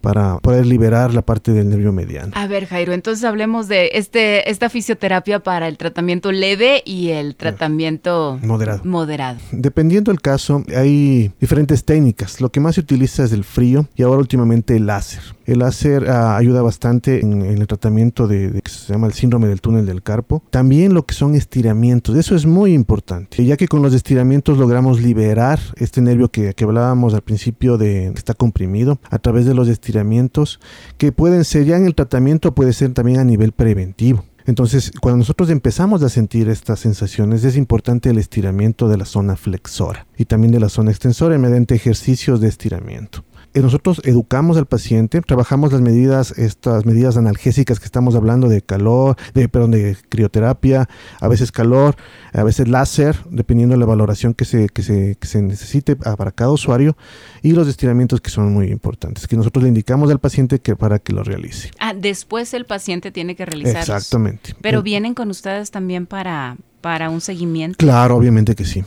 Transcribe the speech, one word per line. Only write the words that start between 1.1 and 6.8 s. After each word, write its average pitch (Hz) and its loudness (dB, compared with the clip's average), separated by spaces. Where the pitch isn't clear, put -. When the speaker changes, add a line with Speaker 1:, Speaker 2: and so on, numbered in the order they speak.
Speaker 1:
la 117 0
parte 113 -2
del 104 2
nervio 101 0
mediano. 90 -8
Speaker 2:
A 202 -6
ver, 196 -6
Jairo, 175 -4
entonces 220 -6
hablemos 220 -4
de 185 2
este, 214 0
esta 226 -2
fisioterapia 196 -2
para 175 -4
el 151 -10
tratamiento 175 -4
leve 202 0